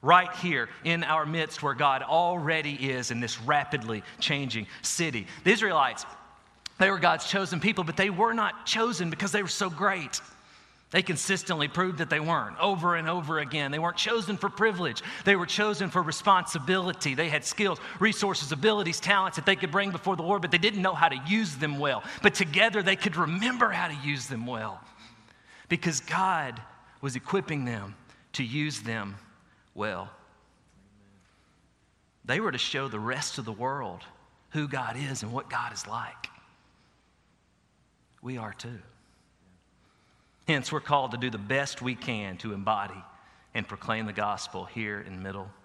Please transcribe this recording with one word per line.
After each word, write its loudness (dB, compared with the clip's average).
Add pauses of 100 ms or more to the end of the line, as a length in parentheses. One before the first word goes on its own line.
Right 6
here 0 (120)
in 0
our 2
midst -4
where 0
God 4
already 2
is -2
in -2
this -4
rapidly 0 (160)
changing -2 (140)
city. -2 (180)
The 8
Israelites, 2 (720)
they 8
were 2
God's 4
chosen 0
people, 2
but -4
they 4
were 4
not 0
chosen 0
because -2
they 2
were -4
so 0
great. 0 (680)
They 4
consistently 0
proved 0
that -2
they 2
weren't, 0
over 2
and -2
over -2
again. -2
They -4
weren't -2
chosen 0
for -2
privilege. 0 (240)
They 8
were 0
chosen 0
for 4
responsibility. 2
They 0
had 0
skills, 0 (200)
resources, 2
abilities, 2
talents 4
that -6
they 6
could -2
bring 2
before 0
the -4
Lord, 2
but -2
they -4
didn't 2
know 2
how 6
to -4
use 0
them -2
well. 0 (180)
But 8
together 2
they 4
could -2
remember 2
how 0
to -6
use -2
them -4
well -6 (880)
because 0
God 0 (440)
was -4
equipping -2
them -6 (380)
to -2
use -2
them -6 (560)
well. -4 (2250)
They 0
were 0
to -4
show -2
the -6
rest -4
of -8
the -6
world -6 (500)
who -2
God -6
is -6
and -6
what -6
God -4
is -12
like. -8 (1900)
We -8
are -8
too. -12 (1700)
Hence, 0
we're -2
called 2
to -6
do -2
the -6
best -2
we -2
can -6
to -8
embody -2 (540)
and -4
proclaim -4
the -6
gospel -4
here -6
in -12
Middle -8 (160)